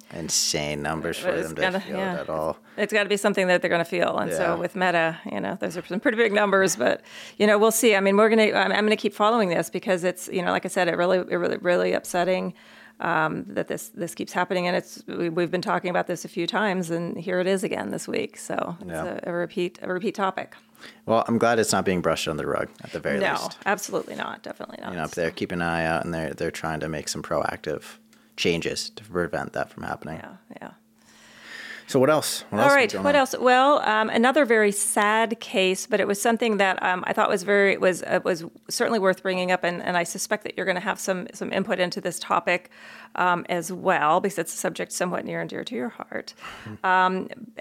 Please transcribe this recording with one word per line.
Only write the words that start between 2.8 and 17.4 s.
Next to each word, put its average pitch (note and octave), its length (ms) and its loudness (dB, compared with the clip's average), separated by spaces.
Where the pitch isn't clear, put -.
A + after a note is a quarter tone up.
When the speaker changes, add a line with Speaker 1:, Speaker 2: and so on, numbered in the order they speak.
Speaker 2:
gotta G#3+ 160 0
be G#3 80 0
something G3+ 320 0
that F3+ 140 4
they're F3 80 0
gonna E3+ 160 2
feel. - 320 0
And F3 160 -2
so D#3+ 60 0
Speaker 1:
Yeah. E3+ 160 0
Speaker 2:
with E3+ 200 -6
Meta, E3+ 420 2
you - 80 -4
know, F#3+ 220 -4
those F3+ 160 -6
are F3 80 -10
some F3+ 160 -4
pretty A3 160 0
big A3+ 160 4
numbers, G3 420 4
but, - 260 0
you G#3 100 4
know, G#3 100 6
we'll A3 140 6
see. A3 240 6
I G3 60 4
mean, G3 160 4
we're A3 120 8
gonna, A3 220 6
I'm, F#3+ 220 4
I'm G3+ 120 2
gonna G#3+ 120 4
keep G#3+ 160 -2
following G#3+ 340 4
this E3+ 220 0
because F#3 340 0
it's, F3 240 -2
you F#3 140 -2
know, F3+ 100 0
like F#3 140 0
I - 20 -4
said, F3+ 220 0
it F3 80 0
really, F3+ 220 4
it F3+ 160 -4
really, F3 220 0
really F3+ 360 2
upsetting, F#3 600 -2
um, D#3+ 480 0
that F#3+ 220 -4
this, - 200 -6
this - 240 -8
keeps - 200 -10
happening. F3+ 340 -2
And F3+ 80 0
it's, - 320 -6
we, F3+ 220 -4
we've E3 220 -2
been F3+ 100 -2
talking F3 280 -2
about F3+ 180 0
this F3 180 -6
a - 20 -12
few E3+ 180 -4
times, F#3 460 -2
and E3+ 260 -4
here F3+ 220 -2
it F3+ 80 0